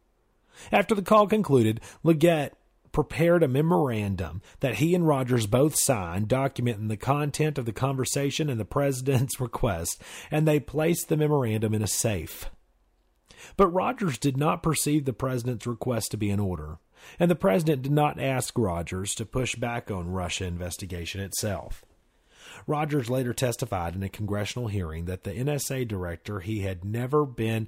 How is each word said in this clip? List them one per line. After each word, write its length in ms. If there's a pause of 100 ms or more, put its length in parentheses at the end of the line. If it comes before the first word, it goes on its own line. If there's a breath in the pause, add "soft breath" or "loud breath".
(720 loud breath)
After 220
the 80
call 240
concluded, 560 (220 loud breath)
Leggett 520 (380)
prepared 500
a 40
memorandum 920 (180 loud breath)
that 160
he 200
and 120
Rogers 380
both 320
signed, 500
documenting 600
the 100
content 600
of 60
the 80
conversation 760
and 100
the 60
president's 720
<laughs> 0
request, 640 (300 loud breath)
and 160
they 120
placed 480
the 100
memorandum 580
in 80
a 40
safe. 640 (1080 loud breath)
But 120
Rogers 500
did 180
not 280
perceive 420
the 80
president's 540
request 440
to 60
be 140
in 80
order, 400 (400 loud breath)
and 100
the 60
president 480
did 80
not 280
ask 380
Rogers 580
to 120
push 260
back 380
on 180
Russia 360
investigation 760
itself. 600 (840 loud breath)
Rogers 440
later 240
testified 600
in 80
a 80
congressional 580
hearing 380
that 180
the 100
N 140
S 220
A 160
director, 540
he 220
had 220
never 400
been 440